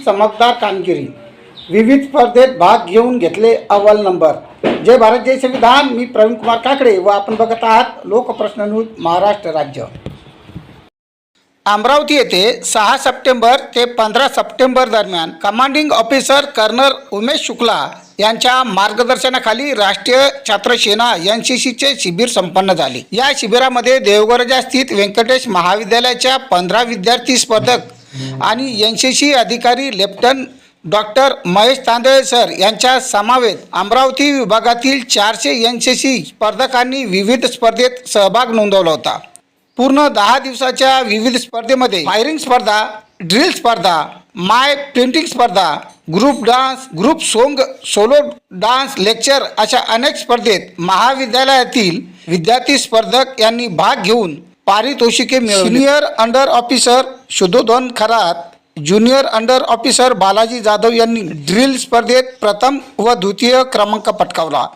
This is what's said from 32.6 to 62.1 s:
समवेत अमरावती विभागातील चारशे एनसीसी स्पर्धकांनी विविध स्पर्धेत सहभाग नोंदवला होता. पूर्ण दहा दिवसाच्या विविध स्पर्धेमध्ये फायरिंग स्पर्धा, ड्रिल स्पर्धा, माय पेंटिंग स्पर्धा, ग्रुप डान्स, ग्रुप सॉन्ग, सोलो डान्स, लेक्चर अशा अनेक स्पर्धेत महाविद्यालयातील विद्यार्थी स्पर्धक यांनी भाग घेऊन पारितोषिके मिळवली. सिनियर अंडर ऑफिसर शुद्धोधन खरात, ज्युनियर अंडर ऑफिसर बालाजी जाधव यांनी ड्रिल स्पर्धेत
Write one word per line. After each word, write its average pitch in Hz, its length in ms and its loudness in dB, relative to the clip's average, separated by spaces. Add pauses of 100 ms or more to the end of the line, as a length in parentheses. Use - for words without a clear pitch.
समवेत 220 540 0 (160)
अमरावती 262 600 0
विभागातील 233 720 0
चारशे 220 480 -2 (120)
एनसीसी 247 600 -2
स्पर्धकांनी 254 800 -4
विविध 202 420 -2
स्पर्धेत 240 600 -2
सहभाग 226 460 0
नोंदवला 196 360 2
होता. - 280 -4 (600)
पूर्ण 269 300 2
दहा 220 300 2
दिवसाच्या 262 600 0
विविध 226 360 0
स्पर्धेमध्ये 233 680 -2
फायरिंग 233 340 -2
स्पर्धा, 220 460 0 (360)
ड्रिल 226 320 0
स्पर्धा, 190 500 0 (340)
माय 240 380 0 (200)
पेंटिंग 254 320 0
स्पर्धा, 185 480 0 (400)
ग्रुप 247 300 2
डान्स, 254 420 0 (120)
ग्रुप 311 240 0
सॉन्ग, 262 380 0 (240)
सोलो 226 320 2 (360)
डान्स, 233 460 -2
लेक्चर 226 440 0 (160)
अशा 220 200 0 (100)
अनेक 254 280 0
स्पर्धेत 220 440 0 (180)
महाविद्यालयातील 240 1200 0 (280)
विद्यार्थी 226 500 0
स्पर्धक 233 600 -2
यांनी 233 280 0
भाग 196 340 0
घेऊन 190 320 0 (320)
पारितोषिके 240 720 0
मिळवली. 202 300 2
सिनियर 277 360 2
अंडर 240 440 0
ऑफिसर 240 540 2 (280)
शुद्धोधन 226 640 0
खरात, 214 380 0 (460)
ज्युनियर 226 460 2
अंडर 226 420 0
ऑफिसर 247 460 2
बालाजी 214 460 0
जाधव 214 320 2
यांनी 233 280 0 (260)
ड्रिल 254 320 2
स्पर्धेत 247 600 0